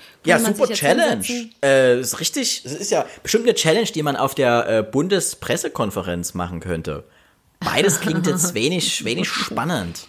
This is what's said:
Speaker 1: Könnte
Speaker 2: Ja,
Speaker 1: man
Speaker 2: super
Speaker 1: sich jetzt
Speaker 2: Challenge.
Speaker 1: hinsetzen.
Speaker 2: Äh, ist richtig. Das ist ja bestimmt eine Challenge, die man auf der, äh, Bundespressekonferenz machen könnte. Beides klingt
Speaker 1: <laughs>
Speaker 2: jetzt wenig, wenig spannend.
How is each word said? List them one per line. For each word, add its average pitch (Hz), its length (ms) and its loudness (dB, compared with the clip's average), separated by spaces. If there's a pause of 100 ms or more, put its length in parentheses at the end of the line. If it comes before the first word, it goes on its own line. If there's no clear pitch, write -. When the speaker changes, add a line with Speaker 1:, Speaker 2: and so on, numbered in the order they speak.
(240)
Speaker 1:
Könnte 160 60 0
Speaker 2:
Ja, 175 100 6
Speaker 1:
man 220 140 2
Speaker 2:
super - 140 0
Speaker 1:
sich - 20 2
jetzt 214 100 -4
Speaker 2:
Challenge. 240 440 4
Speaker 1:
hinsetzen. 240 300 -6 (100)
Speaker 2:
Äh, 131 380 6
ist - 180 -6
richtig. - 440 -2
Das 135 100 -8
ist 190 180 -6
ja 160 140 2 (180)
bestimmt 233 220 0
eine 240 100 4
Challenge, 185 320 2
die 151 160 -4
man 139 120 0
auf 131 200 0
der, 120 320 4
äh, 110 160 2
Bundespressekonferenz 117 1500 -2
machen 87 260 -4
könnte. 80 440 -6 (560)
Beides 170 420 0
klingt 175 260 -2
Speaker 1:
<laughs> - 0 -
Speaker 2:
jetzt 175 260 -2
wenig, 135 520 -2
wenig 147 240 -2
spannend. 127 800 -6